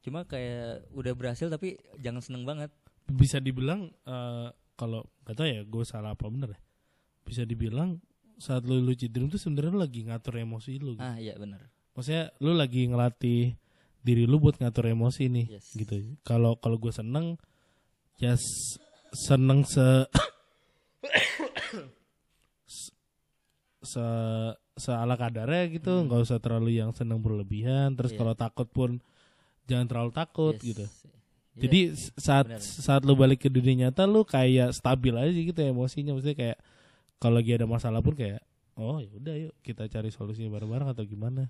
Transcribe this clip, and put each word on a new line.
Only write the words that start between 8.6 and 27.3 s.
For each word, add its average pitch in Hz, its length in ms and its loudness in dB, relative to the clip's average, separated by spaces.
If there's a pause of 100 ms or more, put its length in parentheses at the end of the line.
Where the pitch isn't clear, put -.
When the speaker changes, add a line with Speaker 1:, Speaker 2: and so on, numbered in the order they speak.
Speaker 2:
lu 127 160 0
lucid 123 320 0
dream 123 160 -2
tuh 160 100 -4
sebenarnya 151 320 -2
lu 190 140 0
lagi 120 220 -4
ngatur 113 320 -8
emosi 113 420 -8
lu 135 160 -8
gitu. 110 80 -12
Speaker 1:
Ah, 123 140 -8
iya, 110 180 -10
bener. 101 240 -14 (340)
Speaker 2:
Maksudnya 156 460 -4
lu 151 160 2
lagi 127 320 2
ngelatih 120 680 0 (440)
diri 117 260 4
lu 131 140 4
buat 151 180 6
ngatur 117 300 0
emosi 117 420 2
nih, 120 240 0
Speaker 1:
Yes. - 220 -20
Speaker 2:
gitu. 101 200 -6 (280)
Kalau, 117 340 4
kalau 113 220 0
gue 113 100 -4
seneng, 143 480 -4 (800)
ya 120 160 2
s-, - 420 -2 (360)
seneng 135 520 4
se-, 131 460 6 (960)
<coughs> - 1600 -6
se-, - 280 -18 (920)
se-, 113 720 -4 (200)
seala 120 400 -2
kadarnya 120 540 -2
gitu, 165 240 -2
Speaker 1:
Hmm. 180 140 2
Speaker 2:
nggak 120 160 2
usah 117 160 0
terlalu 117 360 0
yang 113 180 0
seneng 113 280 -2
berlebihan. 110 720 0